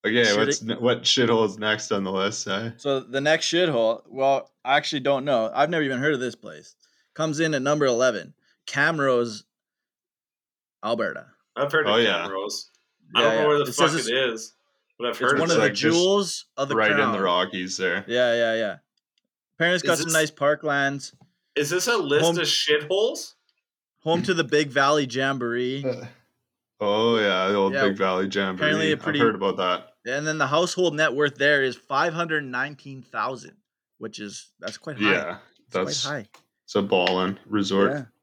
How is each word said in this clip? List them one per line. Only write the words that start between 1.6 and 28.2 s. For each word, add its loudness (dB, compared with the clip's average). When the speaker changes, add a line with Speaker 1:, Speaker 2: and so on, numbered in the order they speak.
Speaker 1:
on 0
the -4
list, -2
eh? -4
Speaker 2:
So -2
the -6
next 2
shithole, 0
well, 0
I 2
actually -2
don't 0
know. 0
I've 2
never 0
even -2
heard 0
of -2
this -6
place. -20
Comes -4
in 0
at -2
number 2
eleven, 0
Camrose, 0
Alberta. -4
Speaker 3:
I've -2
heard 2
Speaker 1:
Oh, 4
Speaker 3:
of 4
Speaker 1:
yeah. 0
Speaker 3:
Camrose. -6
I 4
Speaker 2:
Yeah, 4
Speaker 3:
don't 2
know 2
Speaker 2:
yeah. 2
Speaker 3:
where 4
the 2
Speaker 2:
It 0
says 2
Speaker 3:
fuck -2
Speaker 2:
it's, -4
Speaker 3:
it -2
is, -4
but -6
I've -2
Speaker 2:
it's -8
Speaker 3:
heard 2
Speaker 2:
one 0
Speaker 3:
of 4
Speaker 2:
of -
Speaker 3:
it. 4
Speaker 2:
the 4
Speaker 1:
Like, -2
just 2
Speaker 2:
jewels 0
of -2
the -2
Speaker 1:
right 4
Speaker 2:
crown. 2
Speaker 1:
in -2
the 0
Rockies 0
there. -2
Speaker 2:
Yeah, 2
yeah, 0
yeah. -4
Apparently 2
it's -4
Speaker 3:
Is -2
Speaker 2:
got 4
some -2
Speaker 3:
this -2
Speaker 2:
nice 2
parklands. -2
Speaker 3:
Is -2
this 0
a 2
list 2
Speaker 2:
Home 4
Speaker 3:
of 0
shitholes? 0
Speaker 2:
Home 2
to 0
the 0
Big 2
Valley 2
Jamboree. -2
Speaker 1:
Uh, -4
oh, 2
yeah, 2
the 2
old 2
Speaker 2:
Yeah, 0
Speaker 1:
Big -2
Valley 0